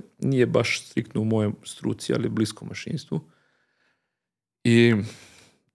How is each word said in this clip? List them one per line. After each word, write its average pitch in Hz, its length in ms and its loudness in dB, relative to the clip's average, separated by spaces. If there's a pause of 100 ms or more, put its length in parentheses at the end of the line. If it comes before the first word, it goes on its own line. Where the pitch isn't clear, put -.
(200)
Nije 131 260 2
baš 117 360 0
striktno - 400 -6
u 110 40 0
mojem 110 380 0
struci, - 500 -6
ali 120 160 -2
blisko 110 360 -4
mašinstvu. - 540 -8 (1400)
I 117 320 6 (800)